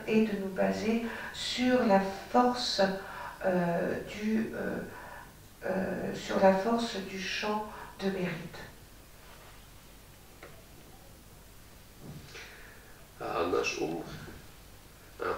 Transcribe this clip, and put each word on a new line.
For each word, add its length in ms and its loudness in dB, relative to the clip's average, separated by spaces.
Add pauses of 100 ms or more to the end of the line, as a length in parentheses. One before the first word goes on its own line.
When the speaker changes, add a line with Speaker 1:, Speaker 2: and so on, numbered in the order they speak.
Speaker 1:
est 200 6
de 120 -2
nous 120 -4
baser 560 2 (260)
sur 540 2
la 140 8 (300)
force, 520 4 (640)
euh, 520 2 (220)
du, 340 0
euh, 220 -4 (880)
euh, 500 0
sur 260 -2
la 120 12
force 440 2 (120)
du 100 -6
champ 460 -2 (360)
de 100 2
mérite. 480 -4 (4000)
Speaker 2:
А 260 0
наш 320 0
ум, 260 -2 (1120)
а, 200 -2